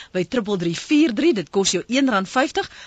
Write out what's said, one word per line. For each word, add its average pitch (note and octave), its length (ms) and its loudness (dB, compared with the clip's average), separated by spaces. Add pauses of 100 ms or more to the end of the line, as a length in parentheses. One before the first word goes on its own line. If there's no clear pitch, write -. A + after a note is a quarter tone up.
(120)
by F#3 120 0
triple G#3 340 -2
drie E3+ 200 -2
vier D4+ 360 2
drie. D#4 200 2
Dit F3+ 160 -6
kos F#3+ 220 0
jou F3 160 -2
een C4 220 2
rand G3 200 0
vyftig D#4 420 -2 (160)